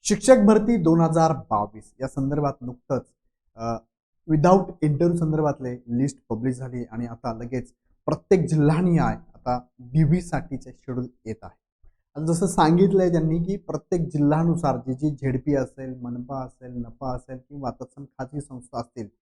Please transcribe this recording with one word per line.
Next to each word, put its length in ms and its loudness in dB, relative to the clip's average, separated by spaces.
शिक्षक 340 6
भरती 400 6
दोन 240 4
हजार 300 4
बावीस 680 -4
या 60 -4
संदर्भात 540 -2
नुकतंच, 400 -6
अ, 200 -6
without 340 4
interview 320 2
संदर्भातले 580 -2
लिस्ट 440 -4
पब्लिश 280 -4
झाली 340 -10
आणि 140 -8
आता 280 -8
लगेच 380 -8
प्रत्येक 440 0
जिल्हा 280 4
आणि 200 2
आहे 200 2
आता 420 -6
डीव्ही 420 2
साठीचे 560 -8
शेड्यूल 300 -8
येत 180 -8
आहे. 140 -18
आता 100 -6
जसं 220 0
सांगितलंय 640 4
त्यांनी 260 0
की 200 -4
प्रत्येक 440 -6
जिल्ह्यानुसार 760 0
जी 160 -6
जी 160 -2
झेडपी 460 -2
असेल, 460 -6
मनपा 440 -8
असेल, 320 -16
नपा 380 -8
असेल 220 -12
किंवा 200 -8
तत्सम 340 -14
खाजगी 380 -10
संस्था 380 -12
असतील 280 -12